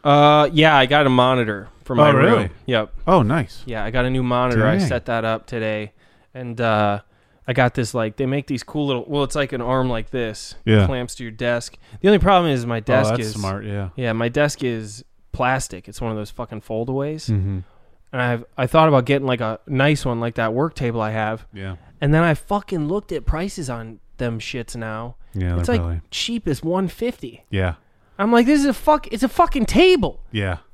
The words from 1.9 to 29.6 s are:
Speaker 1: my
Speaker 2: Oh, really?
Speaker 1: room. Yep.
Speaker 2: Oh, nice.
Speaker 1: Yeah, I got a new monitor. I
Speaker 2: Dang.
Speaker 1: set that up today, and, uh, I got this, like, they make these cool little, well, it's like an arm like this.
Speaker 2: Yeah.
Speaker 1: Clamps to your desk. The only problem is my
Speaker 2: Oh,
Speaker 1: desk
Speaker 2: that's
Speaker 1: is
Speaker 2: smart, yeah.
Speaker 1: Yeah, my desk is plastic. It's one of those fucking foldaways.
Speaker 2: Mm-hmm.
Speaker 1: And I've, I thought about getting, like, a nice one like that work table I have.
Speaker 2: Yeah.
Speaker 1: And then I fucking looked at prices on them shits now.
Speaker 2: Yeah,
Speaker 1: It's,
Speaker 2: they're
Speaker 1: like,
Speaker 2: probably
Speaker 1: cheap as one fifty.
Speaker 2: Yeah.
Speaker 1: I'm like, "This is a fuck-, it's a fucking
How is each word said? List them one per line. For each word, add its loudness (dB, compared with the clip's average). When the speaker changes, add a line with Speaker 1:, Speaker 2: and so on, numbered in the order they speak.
Speaker 1:
my 8
Speaker 2:
Oh, 6
really? 6
Speaker 1:
room. -4
Yep. 0
Speaker 2:
Oh, 6
nice. -2
Speaker 1:
Yeah, -6
I -4
got 0
a 0
new 0
monitor. 2
I 4
Speaker 2:
Dang. 2
Speaker 1:
set -2
that -2
up -4
today, -6
and, -10
uh, 2
I -2
got 2
this, -4
like, -4
they -2
make -2
these -6
cool -4
little, -2
well, -2
it's -4
like -2
an -4
arm 0
like -4
this. -6
Speaker 2:
Yeah. 6
Speaker 1:
Clamps -4
to -14
your -12
desk. -4
The 2
only 6
problem 4
is 0
my -4
Speaker 2:
Oh, -6
Speaker 1:
desk 2
Speaker 2:
that's -2
Speaker 1:
is -8
Speaker 2:
smart, -6
yeah. -6
Speaker 1:
Yeah, -4
my -2
desk 0
is -6
plastic. -4
It's -18
one -4
of -6
those -10
fucking -12
foldaways. -6
Speaker 2:
Mm-hmm. -2
Speaker 1:
And -2
I've, -2
I -2
thought 4
about 4
getting, 0
like, -2
a -6
nice 0
one -2
like -6
that -2
work -2
table -4
I -4
have. -4
Speaker 2:
Yeah. -10
Speaker 1:
And 2
then 4
I 2
fucking -6
looked -6
at -8
prices -4
on -10
them -4
shits -10
now. -10
Speaker 2:
Yeah, -2
Speaker 1:
It's, -2
Speaker 2:
they're 2
Speaker 1:
like, 0
Speaker 2:
probably -6
Speaker 1:
cheap -6
as -4
one -2
fifty. -10
Speaker 2:
Yeah. -2
Speaker 1:
I'm 2
like, 6
"This 4
is 0
a 0
fuck-, 0
it's -2
a 0
fucking 2